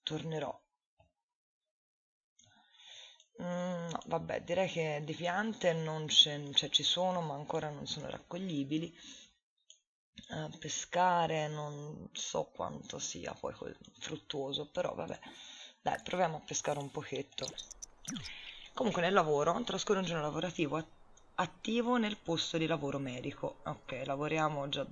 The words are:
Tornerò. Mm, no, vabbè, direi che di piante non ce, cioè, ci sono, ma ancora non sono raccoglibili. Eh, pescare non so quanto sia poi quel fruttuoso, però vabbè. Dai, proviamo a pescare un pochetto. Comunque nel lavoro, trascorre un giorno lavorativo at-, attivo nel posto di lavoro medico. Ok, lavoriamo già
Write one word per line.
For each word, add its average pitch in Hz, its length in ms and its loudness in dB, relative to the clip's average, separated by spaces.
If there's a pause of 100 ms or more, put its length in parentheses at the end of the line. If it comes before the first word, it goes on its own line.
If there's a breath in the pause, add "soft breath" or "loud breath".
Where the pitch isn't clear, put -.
Tornerò. 156 580 -4 (2750 loud breath)
Mm, 175 480 -2
no, - 160 -2
vabbè, 165 360 0
direi 175 260 4
che 156 360 0
di 151 100 -2
piante 180 580 2
non 156 360 0
ce, 147 440 6
cioè, - 160 2
ci - 140 4
sono, 180 380 4
ma 151 140 -2
ancora 151 360 -2
non 143 160 -6
sono 143 240 -6
raccoglibili. 160 840 -2 (1400 loud breath)
Eh, 156 280 -6
pescare 160 880 2
non 151 640 -6
so - 340 -2
quanto 76 520 -8
sia - 360 -6
poi - 200 -6
quel - 220 -10 (240)
fruttuoso, 143 680 -6
però - 260 -2
vabbè. - 260 -6 (640 loud breath)
Dai, - 200 0
proviamo 175 340 2
a - 40 -8
pescare 147 380 -2
un 143 120 -6
pochetto. 135 560 -6 (1300 loud breath)
Comunque 202 260 2
nel 175 140 4
lavoro, 156 480 6
trascorre 190 380 2
un 185 40 0
giorno 165 180 0
lavorativo 151 540 0
at-, 160 100 -4 (500)
attivo 226 600 2
nel 214 220 2
posto - 400 0
di 160 80 4
lavoro 143 320 0
medico. 131 680 -6
Ok, 123 400 -6
lavoriamo 147 640 0
già 139 240 -2